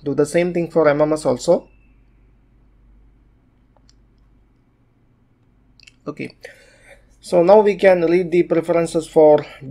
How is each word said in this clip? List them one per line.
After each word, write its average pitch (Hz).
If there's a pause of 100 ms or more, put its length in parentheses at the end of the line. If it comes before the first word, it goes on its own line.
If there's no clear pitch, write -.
do 143
the 147
same 175
thing 170
for 156
M 143
M 151
S 151
also. 147 (4000)
Okay, 143 (840)
so 175
now 202
we 202
can 185
read 170
the 175
preferences 165
for 151 (260)